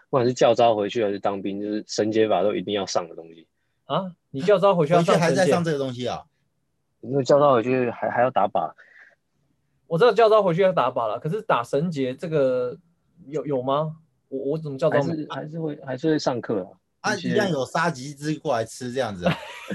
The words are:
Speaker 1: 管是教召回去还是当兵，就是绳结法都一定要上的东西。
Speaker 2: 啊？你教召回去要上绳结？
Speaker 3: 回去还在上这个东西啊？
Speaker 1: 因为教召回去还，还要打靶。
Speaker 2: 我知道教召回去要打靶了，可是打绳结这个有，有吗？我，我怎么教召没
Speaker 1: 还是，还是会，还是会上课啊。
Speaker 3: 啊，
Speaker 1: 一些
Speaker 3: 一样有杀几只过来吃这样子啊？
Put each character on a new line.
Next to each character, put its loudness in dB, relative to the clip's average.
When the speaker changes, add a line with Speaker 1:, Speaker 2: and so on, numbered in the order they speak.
Speaker 1:
管 2
是 2
教 4
召 4
回 0
去 -2
还 2
是 -4
当 -4
兵， -6
就 -6
是 -4
绳 -2
结 4
法 2
都 2
一 -4
定 -4
要 -2
上 -4
的 -20
东 -18
西。 -20
Speaker 2:
啊？ -4
你 -8
教 4
召 4
回 2
去 2
要 6
上 4
绳 2
结？ 2
Speaker 3:
回 2
去 2
还 4
在 4
上 2
这 -2
个 -2
东 -4
西 -8
啊？ -6
Speaker 1:
因 -8
为 0
教 6
召 6
回 2
去 0
还， -6
还 0
要 2
打 2
靶。 -4
Speaker 2:
我 -2
知 4
道 8
教 6
召 6
回 2
去 0
要 4
打 0
靶 -2
了， -4
可 -8
是 -4
打 0
绳 -2
结 -4
这 -10
个 -2
有， -8
有 -2
吗？ -2
我， -8
我 -2
怎 -10
么 -10
教 0
召 2
没 -4
Speaker 1:
还 -4
是， -8
还 -10
是 -12
会， -8
还 -6
是 0
会 2
上 -2
课 -4
啊。 -14
Speaker 3:
啊， -2
Speaker 1:
一 -6
些 -4
Speaker 3:
一 0
样 2
有 -2
杀 0
几 -8
只 -6
过 -2
来 0
吃 -10
这 -2
样 -2
子 -6
啊？ 2